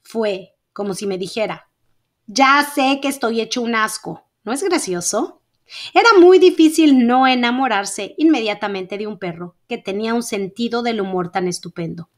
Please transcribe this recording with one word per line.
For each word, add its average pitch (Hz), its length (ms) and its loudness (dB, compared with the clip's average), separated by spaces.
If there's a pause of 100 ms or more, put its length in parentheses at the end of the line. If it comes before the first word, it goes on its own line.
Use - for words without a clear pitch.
Fue 208 540 -6 (160)
como 202 220 -8
si 202 120 -8
me 190 120 -4
dijera, 185 520 -8 (580)
"Ya 269 360 4 (100)
sé 277 280 0
que 277 80 -2
estoy 226 320 -2
hecho 220 200 -6
un 233 140 -4
asco, 214 540 -6 (140)
¿no 214 100 -6
es 302 100 -6
gracioso?". 226 800 -4 (520)
Era 427 160 4 (100)
muy 359 200 8
difícil 320 680 6
no 254 180 4
enamorarse 240 920 -2
inmediatamente 208 800 -2
de 214 100 -8
un 208 100 -10
perro 175 380 -10 (120)
que 233 100 -8
tenía 220 360 -6
un 240 80 -2
sentido 233 640 -6
del 233 180 -4
humor 180 300 -4
tan 185 160 -4
estupendo. 170 720 -10